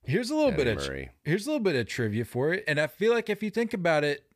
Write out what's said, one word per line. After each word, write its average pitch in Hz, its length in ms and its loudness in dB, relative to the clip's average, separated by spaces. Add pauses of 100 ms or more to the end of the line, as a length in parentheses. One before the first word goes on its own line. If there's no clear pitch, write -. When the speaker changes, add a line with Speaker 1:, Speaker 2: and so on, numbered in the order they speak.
Speaker 1:
Here's 220 260 -2
a 302 60 -2
little 302 160 4
Speaker 2:
Eddie 143 120 0
Speaker 1:
bit 113 120 2
of 71 80 -4
tr-, 69 80 -4
Speaker 2:
Murray. 67 180 -8 (140)
Speaker 1:
here's 202 220 -2
a 285 40 -4
little 302 140 0
bit 180 100 2
of 117 140 0
trivia 110 360 -2
for 135 280 -2
it, 185 160 -4
and 147 120 0
I 156 60 2
feel 214 260 2
like 226 160 0
if 202 140 -2
you 214 80 -2
think 226 240 -2
about 170 300 4
it 143 200 -2 (120)